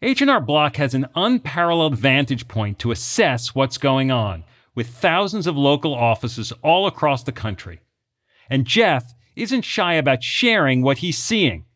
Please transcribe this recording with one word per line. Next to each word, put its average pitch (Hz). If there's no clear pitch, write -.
H 254
and 277
R 240
Block 147
has 139
an 135
unparalleled 170
vantage 131
point 104
to 117
assess 127
what's 135
going 135
on, 101
with 120
thousands 180
of 156
local 143
offices 117
all 180
across 139
the -
country. 92
And 135
Jeff 170
isn't 233
shy 175
about 139
sharing 151
what 135
he's 170
seeing. 143